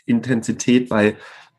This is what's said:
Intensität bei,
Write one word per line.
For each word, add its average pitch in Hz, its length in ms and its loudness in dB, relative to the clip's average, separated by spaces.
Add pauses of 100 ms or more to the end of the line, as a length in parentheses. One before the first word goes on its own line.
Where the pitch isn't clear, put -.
Intensität 120 840 0
bei, 104 260 2 (440)